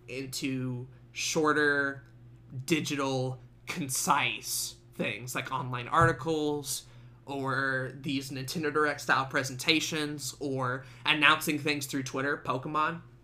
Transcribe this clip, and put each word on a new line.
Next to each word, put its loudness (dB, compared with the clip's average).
into -4
shorter, 2
digital, 0
concise -2
things, -4
like -4
online -4
articles, 2
or -2
these -2
Nintendo -4
Direct 2
style 2
presentations, 0
or -2
announcing 6
things -2
through -4
Twitter. -2
Pokemon, -2